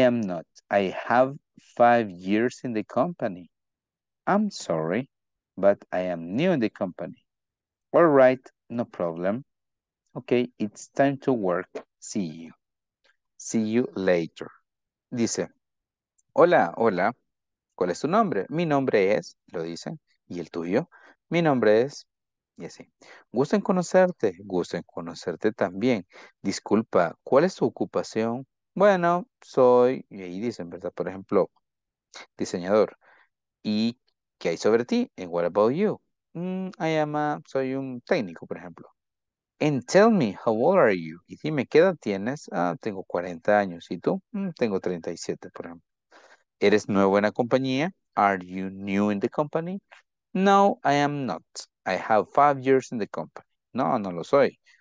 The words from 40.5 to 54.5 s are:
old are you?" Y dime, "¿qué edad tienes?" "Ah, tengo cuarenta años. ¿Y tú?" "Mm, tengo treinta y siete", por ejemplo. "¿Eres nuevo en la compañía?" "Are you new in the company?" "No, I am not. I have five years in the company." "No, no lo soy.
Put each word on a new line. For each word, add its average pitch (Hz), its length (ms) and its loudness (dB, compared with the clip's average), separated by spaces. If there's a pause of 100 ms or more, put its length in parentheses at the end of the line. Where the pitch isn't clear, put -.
old 160 260 2
are 110 160 4
you?" 82 300 -12
Y 90 160 -18
dime, 151 240 -4
"¿qué - 140 4
edad 180 200 4
tienes?" 107 520 -6
"Ah, 90 280 -2
tengo 95 240 -8
cuarenta 90 540 -2
años. 90 320 -4
¿Y 92 100 -6
tú?" 185 220 -2 (100)
"Mm, 196 260 -6
tengo 104 220 -2
treinta 87 320 -6
y 82 60 -10
siete", - 320 -10
por - 160 -14
ejemplo. 85 200 -20 (760)
"¿Eres 104 280 2
nuevo 98 300 4
en 101 60 4
la 107 80 0
compañía?" 131 600 0 (240)
"Are 98 300 2
you 95 240 -8
new 101 420 0
in 101 80 -4
the 120 100 -2
company?" 165 500 -4 (540)
"No, 196 500 4
I 143 120 2
am 143 300 -2
not. 85 180 -8 (420)
I 92 120 -2
have 104 360 2
five 139 280 4
years 131 300 2
in 123 80 -6
the 98 80 -6
company." - 380 -12 (280)
"No, 135 260 0
no 95 120 -6
lo 85 120 -8
soy. 135 340 2 (220)